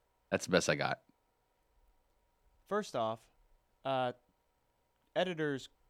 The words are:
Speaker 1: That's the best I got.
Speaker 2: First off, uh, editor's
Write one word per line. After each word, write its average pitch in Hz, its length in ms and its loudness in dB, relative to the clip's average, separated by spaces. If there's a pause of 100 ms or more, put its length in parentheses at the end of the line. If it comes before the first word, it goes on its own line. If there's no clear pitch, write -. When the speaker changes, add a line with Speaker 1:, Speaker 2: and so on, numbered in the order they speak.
(300)
Speaker 1:
That's - 160 0
the - 60 -4
best 87 180 6
I 80 60 4
got. 71 240 -2 (1700)
Speaker 2:
First 202 300 -2
off, 113 220 0 (640)
uh, 131 260 0 (1040)
editor's 156 540 -2 (200)